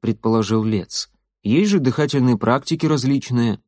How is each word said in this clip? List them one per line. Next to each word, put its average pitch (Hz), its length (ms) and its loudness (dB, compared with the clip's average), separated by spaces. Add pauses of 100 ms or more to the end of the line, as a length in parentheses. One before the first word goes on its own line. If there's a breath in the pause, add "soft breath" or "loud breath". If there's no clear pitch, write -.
предположил 110 640 0
Лец. 107 460 -4 (320)
«Есть 165 280 2
же 196 80 2
дыхательные 131 580 2
практики 127 480 0
различные». 131 840 0